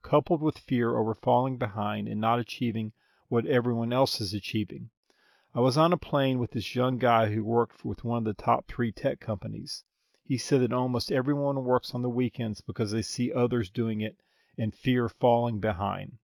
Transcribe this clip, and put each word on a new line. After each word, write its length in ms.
coupled 380
with 180
fear 380
over 180
falling 420
behind 500
and 140
not 160
achieving 540
what 180
everyone 480
else 280
is 120
achieving. 560
I 60
was 180
on 160
a 40
plane 420
with 100
this 240
young 240
guy 340
who 120
worked 420
with 180
one 160
of 40
the 100
top 320
three 260
tech 280
companies. 640
He 120
said 260
that 120
almost 380
everyone 520
works 300
on 80
the 80
weekends 520
because 280
they 140
see 280
others 380
doing 320
it 180
and 160
fear 360
falling 500
behind. 640